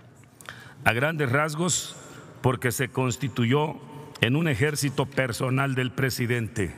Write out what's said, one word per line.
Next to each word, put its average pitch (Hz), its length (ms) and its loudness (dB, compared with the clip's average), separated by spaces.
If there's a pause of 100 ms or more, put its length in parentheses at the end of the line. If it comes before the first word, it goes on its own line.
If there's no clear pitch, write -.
(840)
A 110 60 6
grandes 143 400 2
rasgos, 156 640 0 (460)
porque 123 300 2
se 123 180 -2
constituyó 131 840 0 (460)
en 120 140 4
un 165 120 2
ejército 139 580 2
personal 131 680 0
del 127 160 0
presidente. 117 880 0